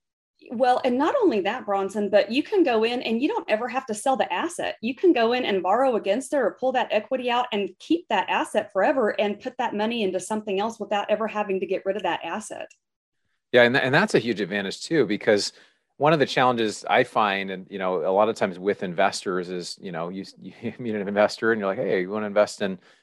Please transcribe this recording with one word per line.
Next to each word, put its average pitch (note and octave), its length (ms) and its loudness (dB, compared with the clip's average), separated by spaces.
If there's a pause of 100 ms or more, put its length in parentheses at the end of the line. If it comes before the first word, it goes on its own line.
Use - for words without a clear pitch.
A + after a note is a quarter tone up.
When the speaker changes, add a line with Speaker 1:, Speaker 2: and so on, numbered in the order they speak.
(520)
Speaker 1:
Well, B3 320 2
and B3 140 0
not E4+ 240 2
only B3 200 4
that, G#3+ 240 -4
Bronson, G3 440 -2
but G3+ 220 4
you C4 120 0
can G4 200 2
go A3+ 200 2
in A#3+ 200 0
and A#3 180 -2
you D4 60 2
don't A4 220 -4
ever G#3+ 200 0
have B3+ 180 -4
to A3 60 -4
sell C4 240 0
the - 160 0
asset. A#3+ 480 -4
You A#3+ 140 -4
can F4 180 6
go A#3 200 2
in B3+ 120 0
and F#3+ 180 0
borrow A#3 320 2
against G3+ 380 -2
it D4 40 2
or A3+ 220 0
pull C4 140 0
that A#3 180 0
equity A#3+ 380 -2
out A#3+ 220 0
and G3+ 180 -2 (100)
keep - 300 -2
that F#3+ 180 0
asset G#3+ 440 -2
forever G#3+ 480 2
and G#3 200 -2
put - 180 -10
that A#3+ 180 -4
money A3 280 -2
into F#3 160 -2
something G#3+ 400 -4
else A3 200 -4
without G3+ 320 -2
ever G#3+ 160 0
having G#3 320 -4
to F#3 80 -4
get F3 180 -4
rid F#3+ 100 -2
of G3+ 80 -8
that E3 200 -2
asset. - 460 -10 (800)
Speaker 2:
Yeah, A#2+ 120 8
and, A#2+ 120 6
and C3 180 2
that's F#3+ 220 4
a D#3+ 40 4
huge A2+ 220 0
advantage F#2+ 400 -4
too, D3+ 240 2
because G2+ 460 2 (460)
one D3 160 4
of D#3+ 60 4
the C3 60 2
challenges A#2+ 640 0
I A#2 140 6
find, G2 480 0
and, F#2 180 -10
you G2 80 -10
know, F#2 280 -2
a F#2 60 0
lot G#2 180 4
of F#2 60 -2
times G2 220 -2
with F#2 240 -2
investors F2+ 680 -2
is, F2+ 320 -10
you F#2+ 100 -12
know, E2+ 180 -8
you, F#2+ 220 -10
<laughs> - 100 -20
you F#2+ 380 -12
meet A#2 160 -6
an G2+ 120 -6
investor G#2 440 2
and A2+ 80 0
you're G2 80 -2
like, G2 100 -2
"Hey, F#2+ 240 0
you F2+ 80 -6
wanna G#2+ 180 -6
invest G#2 340 0
in F#2+ 180 -4 (240)